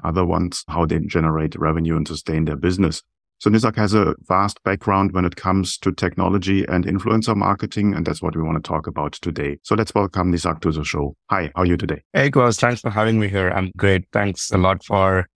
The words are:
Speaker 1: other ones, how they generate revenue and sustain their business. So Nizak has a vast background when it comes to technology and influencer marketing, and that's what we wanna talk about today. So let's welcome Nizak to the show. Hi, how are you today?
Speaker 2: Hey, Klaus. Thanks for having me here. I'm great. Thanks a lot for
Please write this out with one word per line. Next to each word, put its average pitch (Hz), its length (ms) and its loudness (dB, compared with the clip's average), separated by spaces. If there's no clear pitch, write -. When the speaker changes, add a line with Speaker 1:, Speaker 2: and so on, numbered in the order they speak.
Speaker 1:
other 85 220 0
ones, 85 420 -2
how 85 160 0
they 82 140 0
generate 78 580 0
revenue 80 400 0
and 80 100 -2
sustain 80 380 -2
their 78 120 -2
business. 90 460 0
So 107 120 2
Nizak 110 240 0
has 104 180 2
a 95 220 4
vast 98 340 0
background 98 480 2
when 92 140 0
it 85 100 0
comes 92 440 -2
to - 120 0
technology 92 800 0
and 92 180 0
influencer 110 480 0
marketing, 101 580 0
and 82 140 -2
that's 85 160 -6
what 80 140 -4
we 80 60 -2
wanna 80 180 -2
talk 78 260 -6
about 76 280 -6
today. 73 500 -6
So - 100 0
let's 107 180 0
welcome 95 380 0
Nizak 85 300 -2
to 85 100 0
the 76 140 -4
show. 71 320 -4
Hi, 87 280 -2
how 92 60 2
are 90 40 4
you 87 100 4
today? - 360 -4
Speaker 2:
Hey, 139 180 2
Klaus. 123 300 2
Thanks 120 200 0
for - 80 -6
having 110 300 2
me 104 80 2
here. 95 240 0
I'm 92 260 -2
great. 95 360 4
Thanks 101 400 -2
a 98 60 4
lot 92 260 2
for 95 420 2